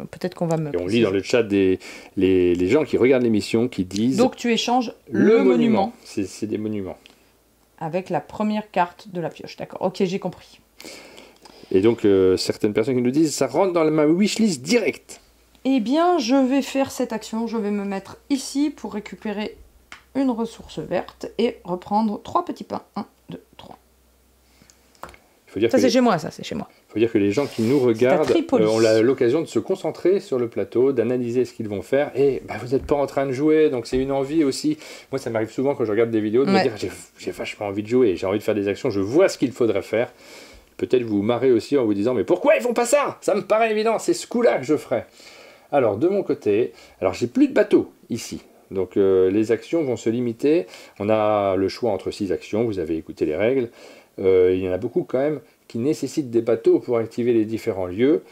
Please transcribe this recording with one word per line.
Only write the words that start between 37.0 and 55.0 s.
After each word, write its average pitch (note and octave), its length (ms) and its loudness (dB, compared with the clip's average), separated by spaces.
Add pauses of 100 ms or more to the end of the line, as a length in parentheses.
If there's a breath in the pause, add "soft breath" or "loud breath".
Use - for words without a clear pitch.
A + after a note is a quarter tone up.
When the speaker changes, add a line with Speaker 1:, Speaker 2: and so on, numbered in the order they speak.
Speaker 2:
j'ai - 140 -10
vachement - 340 -8
envie G2+ 160 -4
de G#2+ 60 -8
jouer, A#2 280 4
j'ai F#2+ 120 -4
envie G2+ 100 0
de G#2+ 60 -8
faire G#2+ 120 0
des G2+ 120 -2
actions, G2+ 240 -2
je G2+ 80 -2
vois C#3+ 300 2
ce - 100 -10
qu'il B2+ 120 -2
faudrait G#2 300 0
faire. A2+ 300 -2 (640 loud breath)
Peut-être B2 260 0
vous G#2+ 160 -2
vous G2 40 0
marrez A#2+ 300 2
aussi A#2 240 2
en B2 80 0
vous G#2 80 2
disant, G2+ 200 0
mais G#2+ 120 0
pourquoi C4 320 2
ils - 40 -2
font A#3+ 120 -2
pas A#3+ 120 0
ça ? C#4 360 0
Ça - 120 0
me G3+ 100 -2
paraît A3 280 2
évident, G#3+ 260 0
c'est F3 160 -2
ce - 140 -10
coup-là A#3+ 300 2
que C3 80 -8
je D3+ 100 0
ferais. A#2 320 -4 (640 loud breath)
Alors, A#2+ 240 2
de D3 140 0
mon G3 120 -2
côté, G#2+ 520 0 (260 loud breath)
alors F#2 140 0
j'ai B2 140 -4
plus C4 200 2
de C4 60 -4
bateau F#3+ 400 2 (160)
ici. - 320 -10 (300)
Donc, F#2 260 -4
euh, F#2+ 340 4
les A2 220 0
actions E3 300 -2
vont B2+ 120 -4
se A2+ 140 -4
limiter. B2 580 0 (320 loud breath)
On G2+ 100 -4
a G#2+ 460 2
le F#2+ 140 0
choix A#2 220 -4
entre F#2 200 -6
six F#2 220 -4
actions, G#2+ 320 -2
vous G2+ 140 -4
avez D#2+ 180 -4
écouté D#2+ 280 -6
les D2+ 120 -2
règles. A#2+ 320 0 (500 loud breath)
Euh, F#2 340 4
il F#2 80 -2
y F#2+ 60 -4
en F2+ 60 -2
a F#2 40 0
beaucoup G2 260 -2